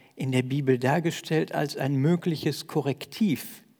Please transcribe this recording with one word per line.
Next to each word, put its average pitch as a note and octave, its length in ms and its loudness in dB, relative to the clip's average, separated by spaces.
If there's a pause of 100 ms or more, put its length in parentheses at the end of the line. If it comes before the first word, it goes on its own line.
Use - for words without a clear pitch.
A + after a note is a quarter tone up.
(160)
in C3 160 -2
der B2+ 100 4
Bibel C3 380 2
dargestellt D#3+ 720 0
als D3 240 -2
ein C#3 180 0
mögliches D#3 720 0
Korrektiv - 960 -2 (160)